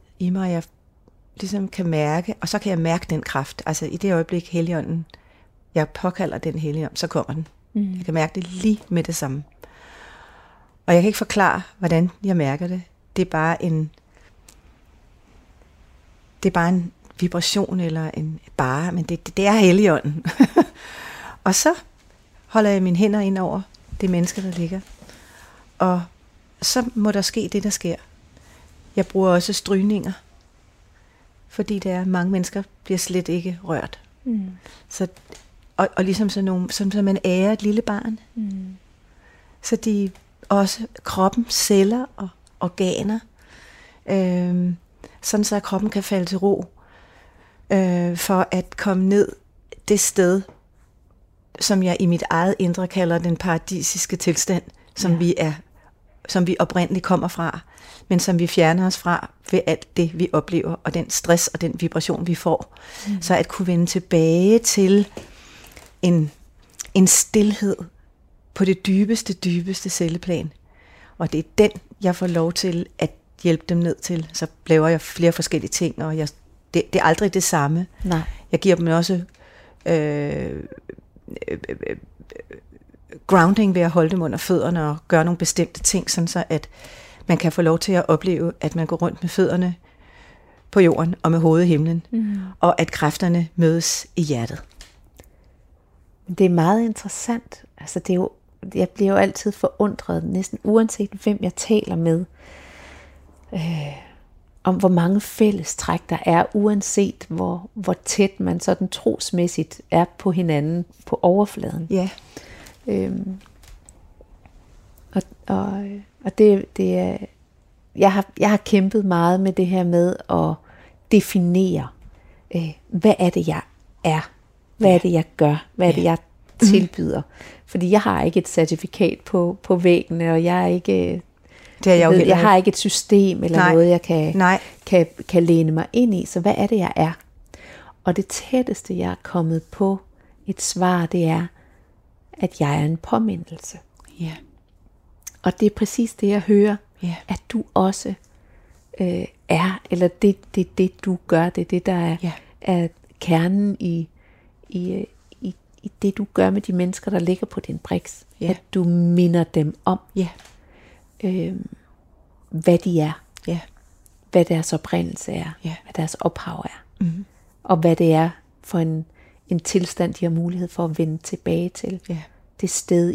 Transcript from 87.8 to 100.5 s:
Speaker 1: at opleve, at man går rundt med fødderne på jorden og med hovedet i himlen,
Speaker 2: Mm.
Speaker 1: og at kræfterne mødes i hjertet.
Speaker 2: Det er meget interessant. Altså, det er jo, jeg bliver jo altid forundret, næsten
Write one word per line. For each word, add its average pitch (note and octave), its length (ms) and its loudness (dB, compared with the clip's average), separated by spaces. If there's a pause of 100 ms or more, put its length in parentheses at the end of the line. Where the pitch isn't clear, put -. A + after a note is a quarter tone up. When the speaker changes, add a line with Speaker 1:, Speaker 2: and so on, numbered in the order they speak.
Speaker 1:
at F3 160 2
opleve, D#3 520 0
at D#3 160 -4
man D#3+ 100 -2
går E3 100 -4
rundt - 260 -4
med F3 80 -4
fødderne F3+ 440 0 (960)
på G3+ 100 4
jorden E3+ 420 4
og D#3+ 80 2
med E3 80 2
hovedet D#3+ 260 4
i F3+ 40 4
himlen, E3 420 2
Speaker 2:
Mm. G#3+ 260 -2 (240)
Speaker 1:
og F3 200 4
at E3 100 -2
kræfterne E3+ 640 0
mødes E3 500 0 (100)
i F3 60 0
hjertet. C#3 400 -4 (1800)
Speaker 2:
Det G3 80 6
er F3 40 4
meget F3 340 2
interessant. - 800 -8 (140)
Altså, D#3 200 -12
det - 120 -6
er F#3 40 2
jo, F3+ 160 0 (440)
jeg F#3 140 0
bliver G3 220 0
jo G3 60 2
altid G3 360 0
forundret, F3+ 720 -4
næsten F#3+ 380 -6